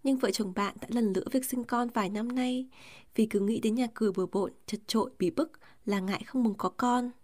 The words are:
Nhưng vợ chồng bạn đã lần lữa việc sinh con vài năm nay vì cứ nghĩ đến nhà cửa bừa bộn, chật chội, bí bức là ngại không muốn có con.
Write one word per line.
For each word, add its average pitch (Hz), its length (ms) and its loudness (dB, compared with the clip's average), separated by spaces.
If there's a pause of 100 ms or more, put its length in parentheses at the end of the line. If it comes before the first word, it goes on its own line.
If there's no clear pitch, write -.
Nhưng 269 140 4
vợ 226 140 2
chồng 196 240 -2
bạn 202 260 -2
đã - 100 -12
lần 226 220 2
lữa 185 180 -2
việc 254 140 0
sinh 247 180 -4
con 240 260 0
vài 208 200 0
năm 226 260 -4
nay 254 320 -2 (480)
vì 220 100 6
cứ 214 140 0
nghĩ 202 200 2
đến 220 160 2
nhà 247 180 0
cửa 214 180 0
bừa 185 140 0
bộn, 190 260 -2 (140)
chật 208 220 -6
chội, - 320 0
bí 180 100 2
bức 302 220 -2 (340)
là 202 140 0
ngại 196 260 -4
không 254 180 0
muốn 214 100 4
có 190 160 -2
con. 247 420 0 (120)